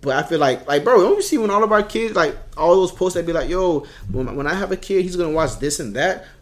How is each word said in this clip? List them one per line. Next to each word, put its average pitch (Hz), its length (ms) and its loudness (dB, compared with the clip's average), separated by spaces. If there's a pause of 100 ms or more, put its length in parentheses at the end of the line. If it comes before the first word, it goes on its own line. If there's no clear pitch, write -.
but 135 160 -2
I 147 60 0
feel 156 160 -2
like, 135 280 0
like, 143 180 2
bro, 233 180 6
don't 269 140 4
you 415 60 -2
see 330 140 -2
when 220 140 0
all 202 120 2
of 214 80 2
our 208 120 4
kids, 220 340 -4
like, 160 180 2 (220)
all 170 200 4
those 185 160 2
posts 185 240 -2
that 170 100 -4
be 165 80 -4
like, 143 160 -2
"Yo, 180 340 0 (260)
when, 117 240 -4
when 139 120 -4
I 156 80 -2
have 190 180 -4
a 185 40 -4
kid, 190 260 0
he's 180 140 -4
gonna 175 140 -2
watch 151 280 0
this 143 220 -4
and 110 160 -8
that." 170 280 -2 (180)